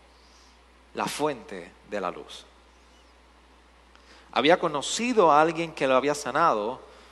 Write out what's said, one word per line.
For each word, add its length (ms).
la 140
fuente 680
de 120
la 100
luz. 340
Había 280
conocido 760
a 80
alguien 320
que 140
lo 100
había 180
sanado, 680